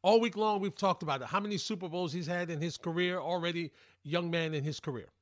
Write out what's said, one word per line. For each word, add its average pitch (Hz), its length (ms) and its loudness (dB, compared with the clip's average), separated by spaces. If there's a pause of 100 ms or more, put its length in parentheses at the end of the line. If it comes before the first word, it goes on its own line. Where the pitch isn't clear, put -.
All 214 160 8
week 220 160 2
long, 214 260 2
we've 196 140 -2
talked 190 280 2
about 139 180 0
it, 117 60 -8
how 180 120 0
many 208 180 -2
Super 185 300 -4
Bowls 165 260 -4
he's 165 140 -4
had 175 220 -2
in 156 120 -4
his 165 160 -4
career 180 420 0
already, 170 520 -2 (320)
young 170 260 0
man 165 240 0
in 143 100 -2
his 147 160 -4
career. 123 280 -6 (140)